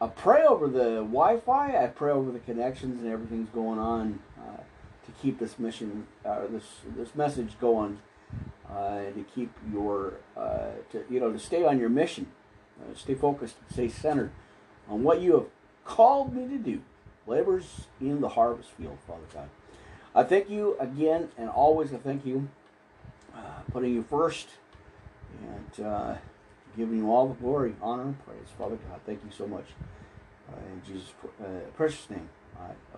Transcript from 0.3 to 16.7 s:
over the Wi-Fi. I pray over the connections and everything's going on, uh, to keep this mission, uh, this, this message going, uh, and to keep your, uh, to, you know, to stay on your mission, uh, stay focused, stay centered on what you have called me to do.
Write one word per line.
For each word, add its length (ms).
over 240
the 280
Wi-Fi. 880
I 40
pray 240
over 200
the 80
connections 640
and 100
everything's 380
going 300
on, 400
uh, 180
to 60
keep 180
this 200
mission, 480
uh, 240
this, 140
this 200
message 440
going, 400
uh, 340
and 100
to 80
keep 180
your, 420
uh, 360
to, 180
you 100
know, 120
to 80
stay 240
on 160
your 100
mission, 380
uh, 160
stay 180
focused, 420
stay 160
centered 440
on 140
what 180
you 120
have 140
called 480
me 140
to 100
do. 240